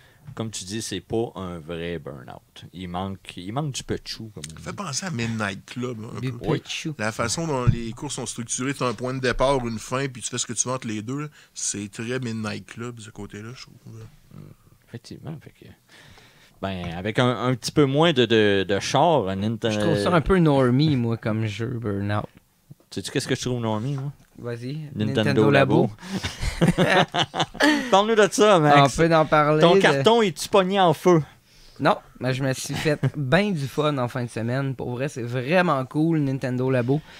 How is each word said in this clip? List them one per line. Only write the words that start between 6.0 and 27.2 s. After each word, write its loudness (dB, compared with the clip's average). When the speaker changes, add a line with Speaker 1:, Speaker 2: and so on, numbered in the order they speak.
Speaker 2:
là, -12
un -10
Speaker 3:
Du -6
Speaker 2:
peu. -12
Speaker 3:
peu -2
de -14
chou. -8
Speaker 2:
La -2
façon -2
dont -2
les 2
courses -10
sont -8
structurées, -6
t'as -2
un -2
point -6
de -6
départ, 2
une -4
fin, -4
puis -14
tu -8
fais -8
ce -4
que -12
tu -4
veux -4
entre -8
les -6
deux, -8
là, -8
c'est -8
très -6
Midnight -6
Club, -12
ce -18
côté-là, -14
je -20
trouve. -20
Speaker 1:
Hmm. -20
Effectivement, -14
fait -20
que -20
ben, -6
avec -2
un, 4
un 2
petit -6
peu 4
moins 2
de, 4
de, 4
de 0
char, 2
Ninten- -2
Speaker 3:
Je 0
trouve 2
ça 2
un 4
peu 2
normie, 4
moi, 0
comme -2
jeu, -6
Burnout. -4
Speaker 1:
Sais-tu -8
qu'est-ce -2
que 0
je -8
trouve -4
normie, -2
moi ? -8
Speaker 3:
Vas-y. -10
Speaker 1:
Nintendo 0
Speaker 3:
Nintendo 4
Speaker 1:
Labo. 4
Speaker 3:
Labo. -
Speaker 1:
<laughs> 2